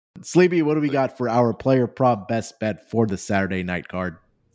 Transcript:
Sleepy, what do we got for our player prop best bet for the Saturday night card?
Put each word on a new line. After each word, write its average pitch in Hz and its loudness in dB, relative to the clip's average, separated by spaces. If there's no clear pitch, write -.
Sleepy, 175 2
what 151 0
do 156 0
we 147 0
got 135 -2
for 120 -2
our 117 2
player 131 2
prop 120 0
best 113 -6
bet 107 -6
for 113 2
the 95 -2
Saturday 95 -2
night 90 -6
card? 90 -8